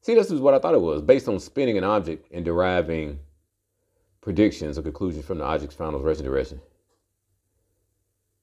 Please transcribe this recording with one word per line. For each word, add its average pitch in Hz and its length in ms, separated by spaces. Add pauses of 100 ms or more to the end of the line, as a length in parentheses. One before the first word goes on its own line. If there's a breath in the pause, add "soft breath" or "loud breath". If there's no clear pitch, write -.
See, 233 120
this 214 160
is 147 80
what 139 140
I 135 60
thought 170 140
it 113 60
was. 78 220
Based 127 260
on 101 100
spinning 120 400
an 92 60
object 92 480
and 85 140
deriving 82 760 (1000)
predictions 82 560
or 78 60
conclusions 78 420
from 87 140
the 73 40
object's 73 320
final 78 240
resting 71 280
direction. 67 340 (1800)